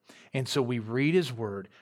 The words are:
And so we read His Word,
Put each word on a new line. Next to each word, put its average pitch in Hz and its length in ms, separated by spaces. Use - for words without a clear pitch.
And 131 120
so - 140
we 120 200
read 127 340
His 156 180
Word, 101 360